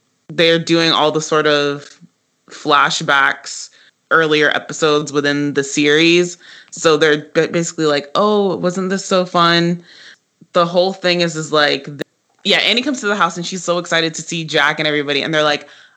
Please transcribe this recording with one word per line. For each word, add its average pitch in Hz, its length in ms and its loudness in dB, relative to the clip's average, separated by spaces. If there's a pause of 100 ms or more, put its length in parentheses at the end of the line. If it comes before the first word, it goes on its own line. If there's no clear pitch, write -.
(280)
they're 165 300 2
doing 165 340 0
all 139 180 2
the 156 120 -2
sort 151 240 0
of 143 520 -2 (520)
flashbacks, 143 1200 0 (400)
earlier 151 400 2
episodes 147 640 -2
within 143 420 0
the 139 100 0
series. 165 760 2 (320)
So 165 260 2
they're 151 280 2 (100)
ba-, 160 140 2
basically 165 380 -2
like, 143 280 0
"Oh, 202 420 0
wasn't 180 340 -2
this 190 140 -4
so 185 220 0
fun?" 170 560 2 (680)
The 175 140 4
whole 180 260 0
thing 175 280 -2
is, 170 140 -2
is 156 180 -6
like, 143 340 0
th-, 143 160 -12 (420)
yeah, 190 140 2
Annie 214 240 0
comes 262 180 -4
to 214 60 -6
the 208 100 0
house 180 200 -2
and 175 80 -8
she's 180 200 -10
so 175 140 -2
excited 165 360 -2
to 165 80 -10
see 170 220 -6
Jack 151 340 0
and 156 80 -2
everybody, 143 340 -2
and 160 140 -4
they're 151 80 2
like, 147 260 -2 (280)